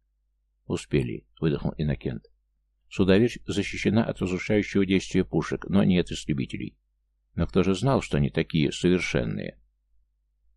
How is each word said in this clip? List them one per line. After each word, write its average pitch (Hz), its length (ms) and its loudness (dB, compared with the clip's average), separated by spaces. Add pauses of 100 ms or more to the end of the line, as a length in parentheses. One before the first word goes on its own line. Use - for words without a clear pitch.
(680)
«Успели», — 65 600 -4 (140)
выдохнул 76 360 -2
Иннокент. 69 480 -4 (640)
«Судоверфь 98 580 4
защищена 101 580 0
от - 180 -6
разрушающего 98 640 0
действия 92 380 2
пушек, - 440 -2
но 98 160 4
не 92 140 4
от 85 120 0
истребителей. - 680 -6 (560)
Но 87 120 0
кто 95 160 2
же 95 120 2
знал, 110 260 2
что - 160 -4
они 71 140 2
такие 78 420 0
совершенные?» 64 880 -2 (1000)